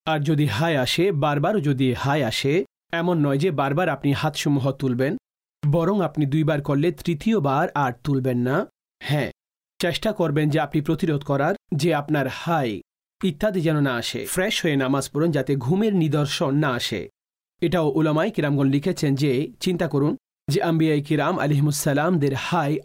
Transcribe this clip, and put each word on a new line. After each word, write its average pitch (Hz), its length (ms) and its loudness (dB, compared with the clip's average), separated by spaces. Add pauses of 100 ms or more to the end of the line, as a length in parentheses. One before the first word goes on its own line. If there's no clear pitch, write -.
আর 160 120 0
যদি 147 280 0
হাই 147 300 0
আসে, 170 360 0
বারবার 151 480 0
যদি 135 320 0
হাই 139 320 0
আসে, 139 400 0 (280)
এমন 170 340 0
নয় 139 120 0
যে 185 120 0
বারবার 143 380 0
আপনি 139 240 0
হাতসমূহ 143 600 0
তুলবেন, 131 440 -2 (560)
বরং 175 280 2
আপনি 151 260 0
দুইবার 151 360 0
করলে 147 300 0
তৃতীয়বার 160 840 0
আর 139 180 0 (120)
তুলবেন 131 340 0
না। 135 280 0 (360)
হ্যাঁ, 131 280 -2 (500)
চেষ্টা 165 320 -2
করবেন 151 380 0
যে 156 100 2
আপনি 151 200 -2
প্রতিরোধ 151 440 -2
করার, 143 300 0 (200)
যে 156 200 2
আপনার 143 340 0
হাই 135 520 -4 (440)
ইত্যাদি 190 360 0
যেন 156 200 2
না 135 140 2
আসে। 117 320 -6
ফ্রেশ 196 360 -2
হয়ে 151 140 0
নামাজ 135 340 0
পড়ুন, 160 200 0
যাতে 139 260 0
ঘুমের 190 400 0
নিদর্শন 147 580 0
না 147 140 2
আসে। 117 400 -4 (520)
এটাও 165 280 0
উলামায়ে 156 420 2
কিরামগণ 143 360 0
লিখেছেন 143 480 0
যে 135 460 0
চিন্তা 175 280 -2
করুন 147 280 0 (320)
যে 160 140 0
আম্বিয়ায়ে 160 380 2
কিরাম 151 380 0
আলাইহিমুসসালামদের 147 960 2
হাই 151 500 -2